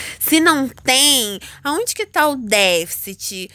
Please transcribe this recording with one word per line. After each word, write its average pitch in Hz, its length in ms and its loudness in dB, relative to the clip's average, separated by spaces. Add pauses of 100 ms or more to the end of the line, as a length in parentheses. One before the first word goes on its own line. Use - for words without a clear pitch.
(200)
Se 320 200 2
não 311 280 2
tem, 254 720 2 (240)
aonde 330 300 -4
que 440 100 -6
tá 302 240 0
o 285 80 0
déficit? 190 1200 -2